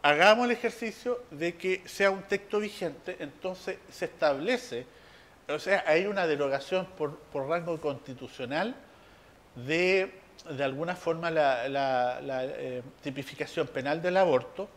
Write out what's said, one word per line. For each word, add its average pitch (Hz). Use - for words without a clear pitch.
hagamos 190
el 240
ejercicio 233
de 165
que 185
sea 196
un 190
texto 202
vigente, 180
entonces 185
se -
establece, 151
o 151
sea, 190
hay 165
una 196
derogación 143
por, 143
por 139
rango 165
constitucional 139
de, 180
de 139
alguna 151
forma, 165
la, 135
la, 131
la, 131
eh, 127
tipificación 139
penal 143
del 180
aborto. 180